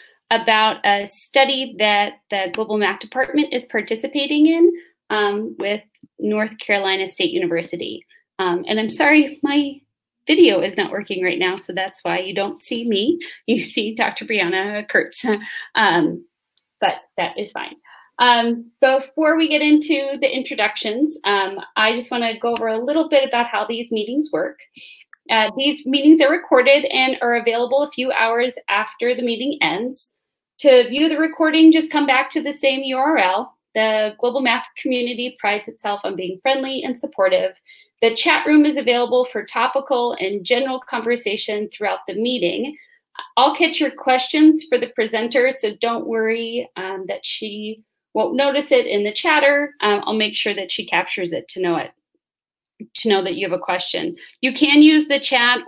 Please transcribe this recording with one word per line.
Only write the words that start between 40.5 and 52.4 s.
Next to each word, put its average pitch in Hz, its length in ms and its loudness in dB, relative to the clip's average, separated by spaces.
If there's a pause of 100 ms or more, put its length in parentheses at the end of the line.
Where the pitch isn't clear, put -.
conversation 220 880 -4
throughout 190 300 -4 (100)
the 180 60 -10
meeting. 226 640 -2 (580)
I'll 269 180 4
catch 320 240 0
your 277 120 0
questions 302 760 4
for 247 140 0
the 240 100 -2
presenter, 233 640 0
so 214 300 -4
don't 233 240 -2
worry, 226 600 -4 (100)
um, 190 320 -8
that 196 180 -8
she 214 560 -10 (320)
won't 214 200 0
notice 277 380 0
it 254 140 4
in 202 180 0
the 208 80 -4
chatter. 285 720 0
Um, 208 240 0
I'll 214 80 -4
make 214 200 -2
sure 202 200 -4
that 190 160 -8
she - 160 -8
captures 175 480 -4
it - 140 -8
to - 120 -10
know 175 160 0
it, - 160 -8 (1040)